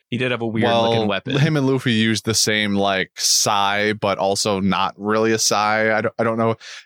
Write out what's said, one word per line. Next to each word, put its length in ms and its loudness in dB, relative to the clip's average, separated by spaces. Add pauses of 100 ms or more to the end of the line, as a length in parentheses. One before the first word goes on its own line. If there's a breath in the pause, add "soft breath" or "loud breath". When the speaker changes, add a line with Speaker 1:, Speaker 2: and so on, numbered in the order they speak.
(100)
Speaker 1:
He 60 -4
did 140 -2
have 120 -4
a 40 -4
weird 200 0
Speaker 2:
Well, 220 2
Speaker 1:
looking 200 0
weapon. 280 -4
Speaker 2:
him 200 2
and 100 2
Luffy 280 0
used 320 0
the 80 0
same, 420 0
like, 400 0
sai, 800 0
but 240 -2
also 420 0
not 360 0
really 360 0
a 80 0
sai. 520 0
I 100 0
don't, 180 -4
I 20 0
don't 160 0
know. 160 0 (320 loud breath)